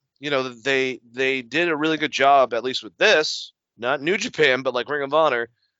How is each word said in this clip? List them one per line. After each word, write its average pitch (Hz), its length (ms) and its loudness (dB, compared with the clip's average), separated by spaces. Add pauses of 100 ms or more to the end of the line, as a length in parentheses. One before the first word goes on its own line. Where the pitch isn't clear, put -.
(200)
you 147 120 -10
know, 131 180 -2
they, 131 500 -2 (120)
they 131 320 -2
did 151 260 -2
a 160 60 -2
really 156 220 -2
good 147 140 -4
job, 135 440 4
at 113 80 -2
least 127 180 -6
with 104 160 -18
this, 180 540 2 (260)
not 131 240 -4
New 175 160 -2
Japan, 143 460 0
but, 127 100 -2
like, 120 160 -4
Ring 143 140 -4
of 139 100 -4
Honor. 131 360 2 (300)